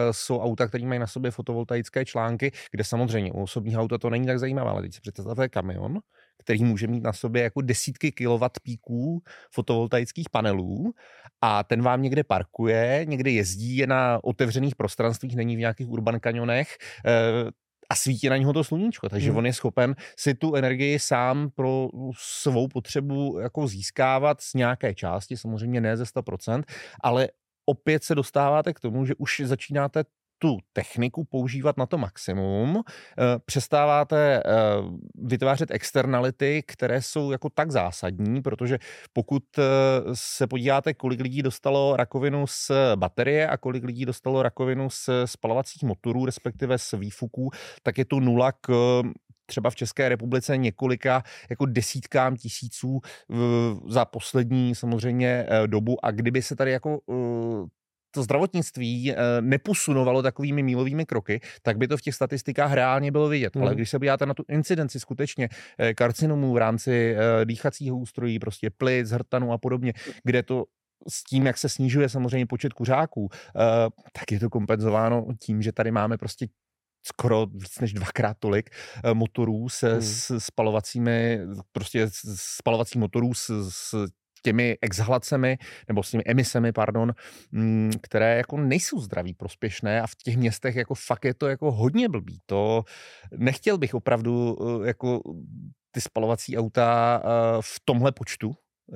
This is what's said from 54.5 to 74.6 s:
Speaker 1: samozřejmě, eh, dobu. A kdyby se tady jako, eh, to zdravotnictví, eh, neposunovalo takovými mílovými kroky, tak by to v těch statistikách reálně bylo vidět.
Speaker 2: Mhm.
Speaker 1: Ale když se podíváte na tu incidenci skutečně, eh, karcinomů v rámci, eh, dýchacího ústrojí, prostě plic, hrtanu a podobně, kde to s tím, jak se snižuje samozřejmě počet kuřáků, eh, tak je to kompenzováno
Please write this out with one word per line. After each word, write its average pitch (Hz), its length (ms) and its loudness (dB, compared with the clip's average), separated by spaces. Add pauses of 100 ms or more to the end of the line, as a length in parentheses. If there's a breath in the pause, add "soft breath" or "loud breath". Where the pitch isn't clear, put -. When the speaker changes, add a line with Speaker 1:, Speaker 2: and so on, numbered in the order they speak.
Speaker 1:
samozřejmě, 123 760 0
eh, 110 180 4
dobu. 107 380 0
A 120 60 0
kdyby 117 320 0
se 127 140 -6
tady 135 140 2
jako, 143 280 -2 (120)
eh, 117 560 -4 (480)
to 139 80 -2
zdravotnictví, 131 880 0
eh, - 40 -6 (240)
neposunovalo 131 840 2
takovými 143 400 0
mílovými 135 440 0
kroky, 110 340 -2 (220 loud breath)
tak 107 160 0
by 123 100 2
to 147 80 -2
v 127 40 -4
těch - 140 -6
statistikách 139 580 0
reálně 135 400 2
bylo 151 160 4
vidět. 135 260 0
Speaker 2:
Mhm. 131 100 0
Speaker 1:
Ale - 100 2
když 117 160 -2
se 139 80 0
podíváte 139 280 2
na 139 80 -2
tu 151 140 -10
incidenci 147 520 0
skutečně, 135 480 -4 (300 loud breath)
eh, 113 160 2
karcinomů 135 580 2
v 120 40 4
rámci, 117 600 2
eh, 113 280 4
dýchacího 127 540 -4
ústrojí, 120 400 -4
prostě 107 320 -6
plic, 127 400 0
hrtanu 120 420 0
a 120 60 -2
podobně, 127 340 -2 (320 loud breath)
kde 123 180 4
to - 220 -2 (440)
s - 160 -10
tím, 135 220 2
jak 127 120 0
se 147 100 0
snižuje 135 400 2
samozřejmě 123 380 0
počet 123 260 -2
kuřáků, 123 600 0
eh, - 280 -6 (520)
tak - 200 -8
je 101 80 2
to 110 100 0
kompenzováno 110 760 2 (160)